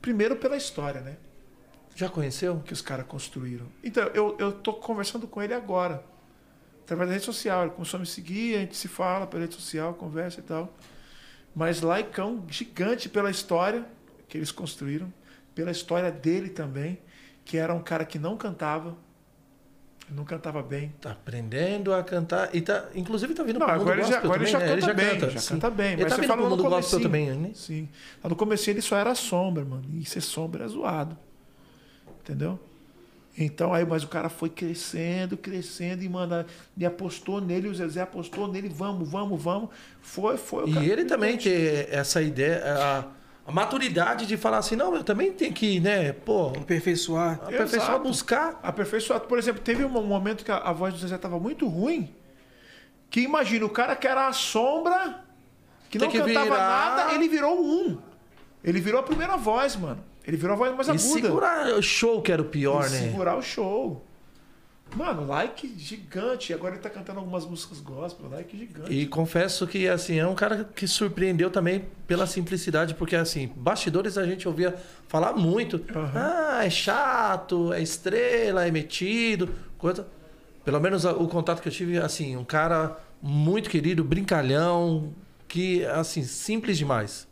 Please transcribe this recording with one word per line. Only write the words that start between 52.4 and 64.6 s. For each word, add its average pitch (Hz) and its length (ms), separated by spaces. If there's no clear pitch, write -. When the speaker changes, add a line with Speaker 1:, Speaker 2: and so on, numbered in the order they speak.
Speaker 1:
que 240 100
imagina, 240 460
o 208 40
cara 240 260
que 269 100
era 262 220
a 254 40
sombra, 320 920
que 214 80
Speaker 2:
Tem - 80
Speaker 1:
não - 60
Speaker 2:
que 226 80
Speaker 1:
cantava 277 240
Speaker 2:
virar 196 120
Speaker 1:
nada, 311 180
ele 320 140
virou 311 320
um. 302 380
Ele 175 180
virou 208 200
a - 20
primeira 320 340
voz, 240 380
mano. 165 280
Ele 156 100
virou 175 180
a - 20
voz 254 180
mais 262 120
Speaker 2:
E 311 40
Speaker 1:
aguda. 165 120
Speaker 2:
segurar 311 460
o 208 100
show, 226 400
que - 80
era 160 120
o - 20
pior, 143 420
Speaker 1:
E 135 40
Speaker 2:
né? 131 80
Speaker 1:
segurar 175 260
o 262 60
show. 208 640